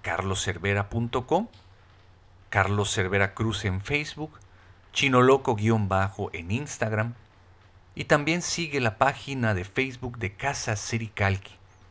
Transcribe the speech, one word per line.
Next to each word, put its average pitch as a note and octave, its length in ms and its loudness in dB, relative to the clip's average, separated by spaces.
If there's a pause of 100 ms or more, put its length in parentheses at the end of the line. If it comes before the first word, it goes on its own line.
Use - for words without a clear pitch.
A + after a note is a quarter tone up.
carlos F2+ 400 -2
cervera G2+ 480 -2
punto A#2+ 380 -4
com, G3 200 0 (1000)
Carlos G2+ 440 2
Cervera G2 400 0
Cruz A2 320 -4
en F#2+ 160 -2
Facebook, D3 580 -6 (540)
Chino C3 280 4
Loco C3+ 340 6
guion G#2+ 340 2
bajo F#2+ 440 0
en E2+ 180 -6
Instagram. A#2 640 -2 (800)
Y - 100 -8
también D#3 360 2
sigue D3+ 380 -4
la A#2 180 0
página C3 560 0
de F2+ 120 -2
Facebook B2+ 520 -4
de - 180 -6
Casa C3+ 400 -2
Sericalqui, G#2 800 -2 (380)